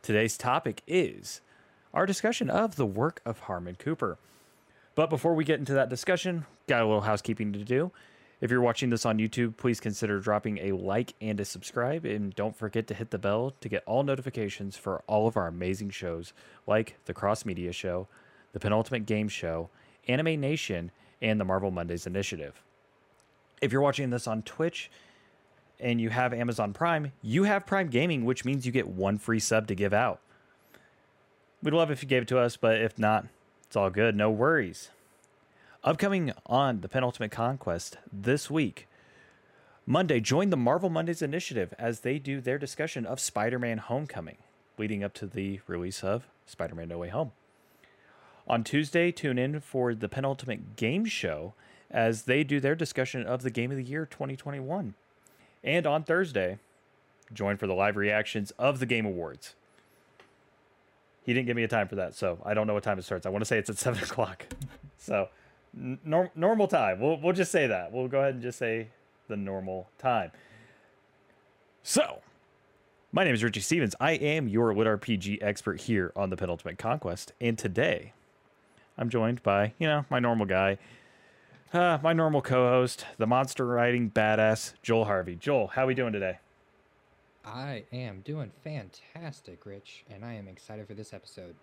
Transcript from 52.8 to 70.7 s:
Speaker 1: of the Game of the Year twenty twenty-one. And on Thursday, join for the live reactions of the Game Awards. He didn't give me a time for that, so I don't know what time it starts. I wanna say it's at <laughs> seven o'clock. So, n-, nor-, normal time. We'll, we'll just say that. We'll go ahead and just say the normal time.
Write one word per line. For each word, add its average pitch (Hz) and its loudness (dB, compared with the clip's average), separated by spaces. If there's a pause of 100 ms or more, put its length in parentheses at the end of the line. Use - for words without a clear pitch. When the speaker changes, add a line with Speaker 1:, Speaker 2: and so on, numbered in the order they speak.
Speaker 1:
of 123 -2
the 127 -2
Game 120 -2
of 139 -4
the 131 -6
Year 147 -6
twenty 135 -8
twenty-one. 139 -6 (680)
And 156 0
on 151 0
Thursday, 123 0 (760)
join 101 0
for 107 -2
the 95 0
live 101 2
reactions 104 0
of 135 2
the 127 0
Game 117 2
Awards. 87 -6 (1700)
He 123 0
didn't 123 0
give 120 0
me 117 0
a 110 -2
time 107 2
for 101 -8
that, 90 -4
so 87 -2
I 104 0
don't 107 2
know 107 0
what 104 0
time 101 -2
it 90 -10
starts. 92 -6
I - -2
wanna 101 -2
say 113 2
it's 104 -2
at 104 -4
<laughs> - -
seven 117 -2
o'clock. - -4 (500)
So, 98 -2 (480)
n-, 127 -8
nor-, 165 0
normal 202 4
time. 107 2
We'll, 147 2
we'll 175 2
just 175 0
say 156 4
that. 90 -2
We'll 127 -2
go 135 2
ahead 139 2
and 127 -8
just 120 -6
say 113 -2 (400)
the 110 -6
normal 95 -6
time. 113 0 (1500)